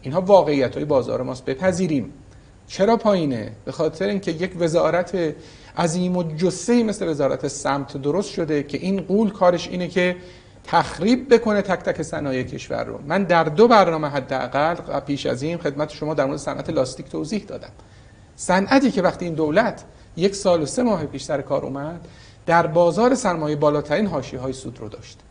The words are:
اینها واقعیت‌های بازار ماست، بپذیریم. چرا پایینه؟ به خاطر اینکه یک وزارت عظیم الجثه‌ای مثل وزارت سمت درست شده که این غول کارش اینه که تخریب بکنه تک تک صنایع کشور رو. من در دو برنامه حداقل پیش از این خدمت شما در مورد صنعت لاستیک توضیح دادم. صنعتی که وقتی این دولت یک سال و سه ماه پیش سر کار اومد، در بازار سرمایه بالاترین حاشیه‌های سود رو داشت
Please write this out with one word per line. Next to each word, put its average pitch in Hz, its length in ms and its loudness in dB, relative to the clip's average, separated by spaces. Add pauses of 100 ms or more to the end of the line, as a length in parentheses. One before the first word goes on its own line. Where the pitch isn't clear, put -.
اینها 147 180 -2
واقعیت‌های 151 640 4
بازار 123 380 0
ماست، 127 220 -8
بپذیریم. 165 680 -2 (540)
چرا 208 300 2
پایینه؟ 143 560 0 (120)
به - 80 -8
خاطر 160 360 -2
اینکه 196 220 -4
یک 175 300 -4
وزارت 165 760 0 (440)
عظیم 180 380 0
الجثه‌ای 180 680 0
مثل 196 260 -2
وزارت 139 400 0
سمت 139 480 -4
درست 147 340 -2
شده 151 320 -2
که - 160 -8
این 190 220 -2
غول 202 300 0
کارش 180 380 4
اینه 180 200 -4
که 180 280 2 (480)
تخریب 214 680 2
بکنه 214 280 2
تک 185 160 0
تک 170 240 -4
صنایع 143 400 -4
کشور 117 420 -6
رو. 113 220 -10
من 185 180 0
در 165 200 4
دو 160 240 6
برنامه 165 400 4
حداقل 139 920 -2
پیش 139 260 -6
از 127 160 -2
این 165 160 -4
خدمت 151 340 -4
شما 156 220 -6
در 143 100 2
مورد 143 140 -4
صنعت 143 320 -8
لاستیک 135 380 -2
توضیح 160 400 -6
دادم. - 220 -14 (680)
صنعتی 208 540 2
که 190 120 0
وقتی 180 220 0
این 170 100 -6
دولت 160 500 0 (320)
یک 190 180 0
سال 175 280 2
و 143 40 -2
سه 247 160 -2
ماه 190 240 0
پیش 135 180 -10
سر 143 160 -4
کار 139 240 -4
اومد، 143 360 -10 (460)
در 170 200 4
بازار 170 480 4
سرمایه 160 420 -2
بالاترین 147 500 2
حاشیه‌های 135 460 -6
سود 127 260 -12
رو 107 100 -12
داشت - 300 -18 (120)